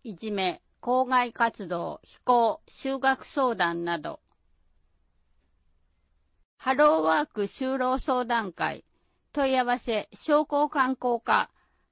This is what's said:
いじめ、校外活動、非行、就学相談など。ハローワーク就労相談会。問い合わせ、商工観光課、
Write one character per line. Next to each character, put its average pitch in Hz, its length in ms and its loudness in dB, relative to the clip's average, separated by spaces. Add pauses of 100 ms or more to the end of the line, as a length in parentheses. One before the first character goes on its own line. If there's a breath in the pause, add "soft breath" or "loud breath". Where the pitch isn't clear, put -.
い 214 120 -12
じ 214 160 -10
め、 190 300 -2 (180)
校 254 260 0
外 247 280 0
活 233 340 -2
動、 170 360 -6
非 - 180 -20
行、 233 460 2
就 269 320 -6
学 262 260 0
相 254 300 -2
談 170 300 -2
な 170 140 -2
ど。 147 200 -10 (2500)
ハ 262 160 -2
ロ 302 260 6
ー - 20 0
ワ 311 200 2
ー 311 40 -4
ク - 180 -6
就 262 340 -4
労 254 220 0
相 254 260 0
談 226 280 -2
会。 151 300 -6 (500)
問 269 180 0
い 262 60 2
合 254 80 2
わ 247 140 0
せ、 220 340 -4
商 302 320 2
工 285 240 0
観 262 260 0
光 240 260 -2
課、 214 280 0 (420)